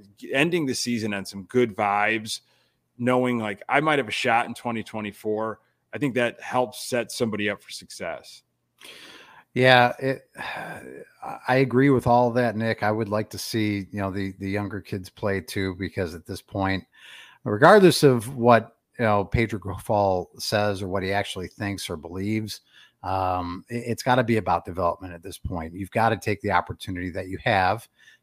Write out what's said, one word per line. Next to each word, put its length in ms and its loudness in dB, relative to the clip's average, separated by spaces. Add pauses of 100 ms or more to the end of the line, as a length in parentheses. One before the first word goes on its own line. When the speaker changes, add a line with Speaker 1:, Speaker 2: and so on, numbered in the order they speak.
(180)
Speaker 1:
g-, 140 -12
ending 340 2
the 80 -2
season 400 -4
on 100 -6
some 200 -14
good 300 0
vibes, 640 -2 (580)
knowing, 400 2
like, 300 -6
I 120 2
might 180 2
have 100 -2
a 40 -8
shot 340 2
in 80 -10
twenty 280 -6
twenty-four. 760 -6 (340)
I 60 -8
think 160 -2
that 260 0
helps 460 -4
set 240 -4
somebody 380 -2
up 140 -6
for 80 -20
success. 720 -12 (1120)
Speaker 2:
Yeah, 440 6
it, 240 -4 (140)
<sighs> 1120 -14
I 80 4
agree 340 4
with 160 4
all 240 6
that, 260 0
Nick. 260 -2
I 80 2
would 180 -2
like 220 -2
to 80 -12
see, 520 -2
you 100 -6
know, 100 -2
the, 280 -6
the 100 -6
younger 320 -4
kids 300 -10
play 300 -4
too, 380 -4
because 360 -6
at 100 -16
this 160 -10
point, 440 -2 (600)
regardless 580 8
of 340 4
what, 400 6 (220)
you 60 0
know, 200 2
Pedro 340 0
Grifol 720 0 (120)
says 400 0
or 80 -6
what 140 -4
he 100 -2
actually 360 -4
thinks 420 -8
or 60 -8
believes, 640 -6 (400)
um, 640 -4
it, 180 -8
it's 160 -4
gotta 220 2
be 140 0
about 260 -2
development 480 -4
at 100 -16
this 140 -16
point. 380 -10
You've 160 -10
gotta 260 0
take 240 -4
the 120 -4
opportunity 580 -4
that 180 -8
you 160 -8
have 420 0 (360)